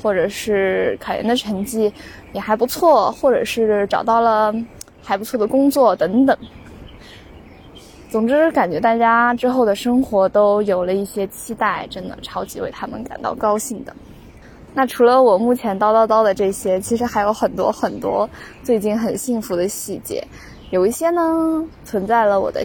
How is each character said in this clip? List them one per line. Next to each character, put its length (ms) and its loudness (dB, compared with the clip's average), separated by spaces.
或 140 0
者 140 0
是 720 -2
考 140 -6
研 120 -4
的 80 2
成 300 -4
绩 280 -2
也 80 -8
还 140 -2
不 120 0
错， 440 2
或 220 0
者 120 2
是 440 0
找 140 0
到 180 2
了 340 2
还 140 -2
不 80 -8
错 160 -4
的 60 2
工 240 2
作 260 4
等 280 2
等。 120 4
总 180 0
之 240 4
感 180 2
觉 80 -2
大 180 2
家 380 4
之 140 -2
后 160 2
的 100 2
生 260 0
活 280 2
都 340 4
有 220 0
了 100 0
一 100 -2
些 220 -6
期 260 -14
待， 380 -4
真 180 -12
的 140 -14
超 220 -8
级 160 -12
为 100 -6
他 160 -12
们 160 -12
感 180 -14
到 140 -4
高 240 0
兴 260 -10
的。 80 -16
那 140 2
除 160 -2
了 180 6
我 160 6
目 160 2
前 280 -2
叨 120 2
叨 140 4
叨 160 4
的 100 4
这 200 0
些， 280 -2
其 160 -2
实 80 -2
还 180 -2
有 100 0
很 240 -2
多 160 0
很 260 -6
多 320 -2
最 160 0
近 180 -2
很 220 -2
幸 240 -4
福 140 -4
的 100 0
细 380 -8
节， 200 -8
有 160 2
一 60 2
些 180 -2
呢 540 0
存 220 -4
在 180 2
了 160 2
我 120 -2
的 120 -4